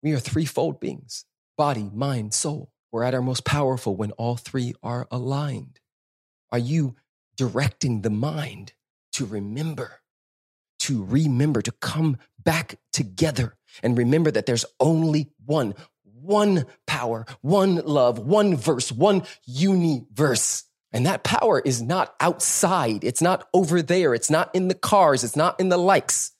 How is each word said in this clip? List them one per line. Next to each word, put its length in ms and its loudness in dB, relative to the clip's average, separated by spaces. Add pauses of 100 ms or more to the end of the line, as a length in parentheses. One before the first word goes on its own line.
We 80 0
are 80 0
threefold 580 -2
beings, 460 -12 (320)
body, 360 -2
mind, 400 -4
soul. 380 -6 (220)
We're 120 -2
at 100 0
our 80 0
most 220 -2
powerful 500 0
when 180 -4
all 240 -4
three 460 -6
are 300 -6
aligned. 680 -6 (720)
Are 80 -2
you 380 -2 (400)
directing 680 -2
the 80 0
mind 600 -6 (400)
to 120 -4
remember, 760 -8 (800)
to 240 -2
remember, 580 0
to 80 -6
come 460 -2 (260)
back 380 -2 (120)
together 640 -2 (280)
and 120 2
remember 360 2
that 140 -2
there's 180 0 (160)
only 500 2 (160)
one, 300 -2 (260)
one 640 0 (220)
power, 380 -4 (160)
one 340 4
love, 420 2
one 380 2
verse, 340 0
one 320 4 (240)
universe? 1160 0 (260)
And 160 0
that 160 0
power 380 2
is 200 -2
not 380 -2
outside. 840 0
It's 180 -2
not 320 2
over 280 4
there. 320 2
It's 160 -2
not 220 2
in 140 0
the 80 0
cars. 480 4
It's 140 -4
not 240 0
in 80 2
the 100 4
likes. 600 2